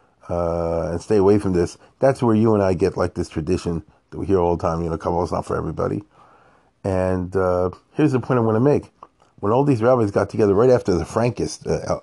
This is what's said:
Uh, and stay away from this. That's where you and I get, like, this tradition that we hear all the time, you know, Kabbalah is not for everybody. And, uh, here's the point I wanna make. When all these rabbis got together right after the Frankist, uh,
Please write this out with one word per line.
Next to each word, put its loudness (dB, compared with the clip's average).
Uh, -2
and -6
stay 0
away 6
from -2
this. 0
That's 2
where 2
you 4
and 2
I 2
get, 0
like, -4
this -6
tradition -4
that -12
we -6
hear 2
all 2
the -8
time, -2
you -4
know, -4
Kabbalah -2
is -4
not -4
for -4
everybody. -6
And, -2
uh, 0
here's 0
the 0
point 0
I 2
wanna 2
make. 0
When -2
all 2
these 0
rabbis 2
got 0
together 2
right 4
after 2
the 0
Frankist, -4
uh, -2